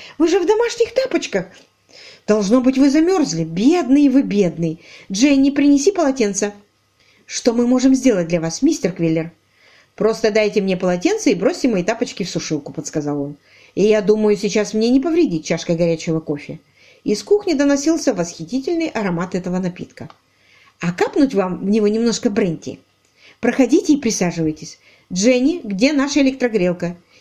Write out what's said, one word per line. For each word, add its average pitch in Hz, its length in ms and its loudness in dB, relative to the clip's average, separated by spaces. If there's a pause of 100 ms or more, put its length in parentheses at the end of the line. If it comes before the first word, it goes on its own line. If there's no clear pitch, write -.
(160)
вы 330 120 2
же 359 120 2
в 339 60 0
домашних 453 480 0
тапочках!» 339 540 -2 (760)
«Должно 214 360 2
быть, 262 160 2
вы 277 100 6
замёрзли. 311 560 2
Бедные 269 640 2
вы, 254 140 4
бедные. 170 560 -2 (340)
Дженни, 269 380 4
принеси 285 420 4
полотенце». 262 640 -2 (720)
«Что - 260 -2
мы 240 140 0
можем 254 280 4
сделать 202 340 2
для 170 120 0
вас, 165 220 -4
мистер 269 300 0
Квиллер?» 165 400 -2 (640)
«Просто 220 360 0
дайте 208 320 0
мне 190 160 -2
полотенце 214 540 0
и - 20 2
бросьте 254 340 0
мои 185 160 0
тапочки - 380 -4
в 175 80 -6
сушилку», 151 420 -6
подсказал 147 480 -6
он. 143 160 -8 (380)
«И 175 80 0
я 214 180 4
думаю, 214 380 2
сейчас 208 340 -2
мне 220 160 0
не 262 120 4
повредит 311 440 0
чашка 170 300 -2
горячего 165 460 0
кофе». 147 400 -8 (420)
Из 208 200 -2
кухни 403 320 0
доносился 285 580 0
восхитительный 262 760 -4
аромат 185 460 -4
этого 180 240 -4
напитка. - 520 -10 (720)
«А 175 120 -2
капнуть 294 400 0
вам 185 320 -2
в - 0 -
него 208 240 2
немножко 220 400 0
бренди? 196 500 -2 (640)
Проходите 254 540 2
и - 20 4
присаживайтесь. 165 840 -4 (320)
Дженни, 254 540 2
где 220 300 0
наша 277 260 0
электрогрелка? 190 800 -2 (220)